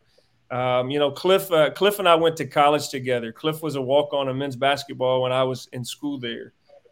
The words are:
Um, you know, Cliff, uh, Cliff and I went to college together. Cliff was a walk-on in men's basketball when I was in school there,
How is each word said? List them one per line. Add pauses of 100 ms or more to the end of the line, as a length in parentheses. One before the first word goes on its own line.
(500)
Um,
you
know,
Cliff,
uh,
Cliff
and
I
went
to
college
together.
Cliff
was
a
walk-on
in
men's
basketball
when
I
was
in
school
there, (380)